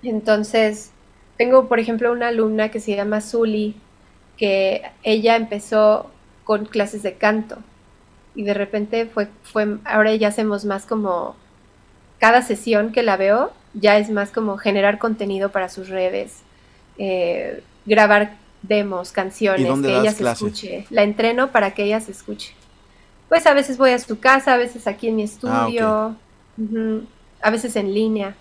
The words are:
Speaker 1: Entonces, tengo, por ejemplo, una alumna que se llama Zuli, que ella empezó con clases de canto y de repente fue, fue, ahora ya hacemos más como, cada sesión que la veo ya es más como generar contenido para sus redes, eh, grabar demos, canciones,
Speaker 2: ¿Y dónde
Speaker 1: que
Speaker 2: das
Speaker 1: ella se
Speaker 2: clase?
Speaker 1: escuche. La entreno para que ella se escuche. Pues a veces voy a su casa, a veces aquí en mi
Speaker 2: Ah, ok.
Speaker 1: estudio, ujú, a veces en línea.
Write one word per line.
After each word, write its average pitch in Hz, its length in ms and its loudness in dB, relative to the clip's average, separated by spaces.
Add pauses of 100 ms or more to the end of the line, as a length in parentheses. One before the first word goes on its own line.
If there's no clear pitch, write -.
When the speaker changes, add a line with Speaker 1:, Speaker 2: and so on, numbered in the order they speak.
Speaker 1:
Entonces, 214 880 0 (460)
tengo, 254 300 6
por 240 120 2
ejemplo, 226 320 -2
una 240 180 -2
alumna 220 420 0
que 226 80 -6
se 214 160 -4
llama 208 260 -2
Zuli, 214 540 -2 (640)
que 196 460 0 (200)
ella 220 320 2
empezó 214 760 0 (320)
con 214 220 -2
clases 208 380 -4
de 190 140 -6
canto 214 400 -2 (800)
y 208 100 -8
de 202 100 0
repente 208 520 -4
fue, 208 220 -6 (140)
fue, 214 420 -4
ahora 220 300 2
ya 208 140 2
hacemos 208 360 -4
más 196 200 -4
como, 202 520 -4 (840)
cada 233 240 6
sesión 220 500 -2
que 240 100 2
la 202 140 2
veo 214 360 2 (200)
ya 208 260 4
es 208 120 -2
más 202 200 -2
como 214 260 -4
generar 202 420 0
contenido 202 520 -4
para 185 180 -4
sus 185 200 -14
redes, 190 560 -4 (520)
eh, 185 680 -4 (200)
grabar 208 540 4 (240)
demos, 196 500 -2
canciones, 190 480 0
Speaker 2:
¿Y - 40 2
dónde - 180 0
Speaker 1:
que 135 80 2
Speaker 2:
das - 60 2
Speaker 1:
ella 214 160 2
se - 20 -6
Speaker 2:
clase? - 80 -6
Speaker 1:
escuche. 202 680 -6
La 220 120 2
entreno 226 480 0
para 202 220 0
que 202 120 -4
ella 214 160 -2
se 208 120 -14
escuche. - 420 -16 (720)
Pues 330 160 4
a 302 80 8
veces 277 240 0
voy 262 140 4
a 247 80 2
su 233 200 -8
casa, 269 340 4
a 247 40 4
veces 240 300 -4
aquí 208 200 -4
en 226 80 0
mi 214 80 0 (200)
Speaker 2:
Ah, 233 240 0
ok. 240 60 -4
Speaker 1:
estudio, 220 420 0 (420)
ujú, 220 480 -4 (360)
a 214 100 2
veces 226 240 -4
en 202 180 -2
línea. 208 480 -2